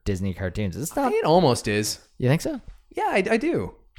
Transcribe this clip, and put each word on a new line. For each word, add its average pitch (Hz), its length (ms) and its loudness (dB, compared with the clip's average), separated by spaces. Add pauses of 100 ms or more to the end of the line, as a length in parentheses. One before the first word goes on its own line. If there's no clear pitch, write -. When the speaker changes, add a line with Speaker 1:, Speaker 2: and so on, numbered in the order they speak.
Speaker 1:
Disney 95 280 -2
cartoons. 92 440 -4
It's 139 180 -8
not 277 160 0
Speaker 2:
It 427 140 0
almost 156 420 4
is. 104 320 -2 (180)
Speaker 1:
You 123 120 0
think 156 100 4
so? 294 220 -6 (280)
Speaker 2:
Yeah, 415 180 -4
I, 247 240 2
I 226 60 4
do. 226 380 -2 (240)